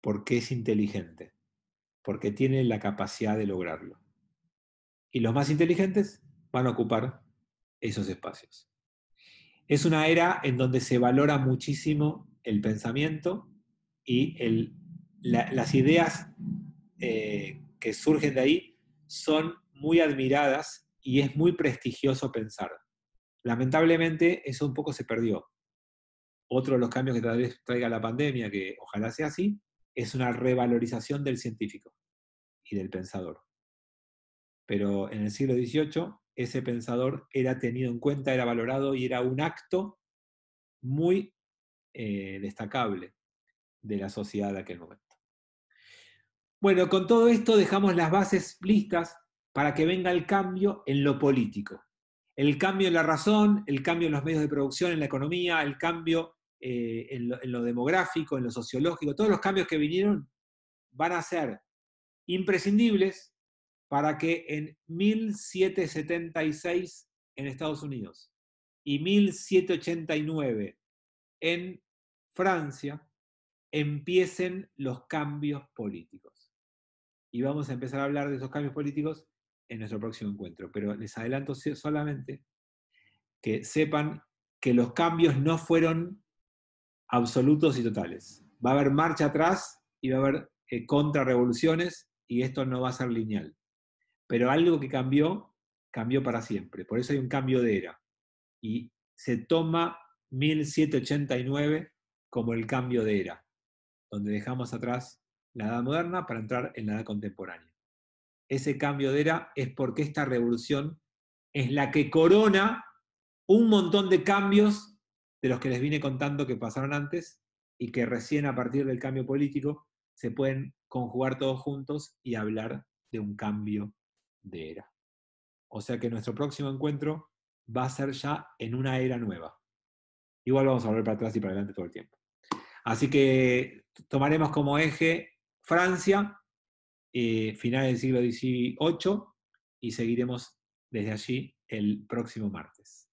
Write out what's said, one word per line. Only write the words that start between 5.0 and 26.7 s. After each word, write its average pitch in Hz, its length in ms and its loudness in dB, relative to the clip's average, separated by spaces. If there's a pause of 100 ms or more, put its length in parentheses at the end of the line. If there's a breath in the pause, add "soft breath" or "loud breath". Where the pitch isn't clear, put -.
Y 127 80 0
los 113 120 2
más 139 180 2
inteligentes 185 760 2 (260)
van 127 160 0
a 123 40 2
ocupar 117 520 -2 (580)
esos 104 280 -4
espacios. - 640 -12 (1000 soft breath)
Es 143 160 4
una 156 240 4
era 170 340 4
en 131 140 0
donde 127 240 2
se 123 180 2
valora 139 400 4
muchísimo 147 920 0 (140)
el 104 180 0
pensamiento 143 880 -2 (560)
y 123 380 0
el, 113 320 0 (460)
la, 120 320 2
las 139 240 0
ideas, 160 500 4 (720)
eh, 107 680 -4 (140)
que 110 160 -4
surgen 151 400 2
de 131 60 2
ahí 147 400 2 (260)
son 160 480 0 (200)
muy 160 260 4
admiradas 139 920 2 (100)
y 135 200 2
es 139 160 0
muy 170 160 4
prestigioso 135 800 0
pensar. 107 400 -6 (720)
Lamentablemente, 160 1040 4
eso 135 160 -2
un 131 80 -2
poco 147 180 -4
se 123 120 -8
perdió. 113 420 -2 (1000)
Otro 131 260 2